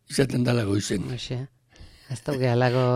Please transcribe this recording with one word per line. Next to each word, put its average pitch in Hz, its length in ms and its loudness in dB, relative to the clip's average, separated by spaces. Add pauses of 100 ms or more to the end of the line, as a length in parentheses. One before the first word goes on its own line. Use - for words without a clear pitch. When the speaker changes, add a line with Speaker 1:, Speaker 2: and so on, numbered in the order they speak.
(100)
Speaker 1:
izaten 127 320 2
dala 120 220 2
goizen. 104 420 0
Speaker 2:
Hoxe. 127 300 -8 (720)
Ez 123 120 -8
dauke 131 280 -2
halako 123 360 4 (120)